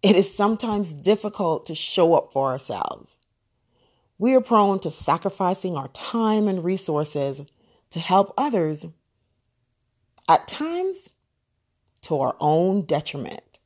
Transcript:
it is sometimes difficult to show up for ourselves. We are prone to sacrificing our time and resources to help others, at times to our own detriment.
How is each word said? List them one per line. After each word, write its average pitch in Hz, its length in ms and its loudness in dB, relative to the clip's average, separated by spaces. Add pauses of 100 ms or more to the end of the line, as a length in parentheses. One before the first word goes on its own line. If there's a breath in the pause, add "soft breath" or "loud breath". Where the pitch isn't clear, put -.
it 196 140 6
is 190 180 2
sometimes 208 600 -2
difficult 190 720 0
to 160 80 -10
show 170 400 2
up - 180 2
for 135 160 0
ourselves. - 640 -8 (1000)
We 247 180 2
are 254 60 8
prone 202 400 4
to 160 100 -6
sacrificing 180 880 -2
our 135 120 -8
time 214 600 -2
and 185 160 -2
resources 147 800 -4 (480)
to 165 100 -8
help 196 380 2
others, 175 480 -2 (1400)
at - 180 4
times 359 600 -6 (920)
to 151 160 -2
our 127 200 -2
own 170 460 2
detriment. - 800 -6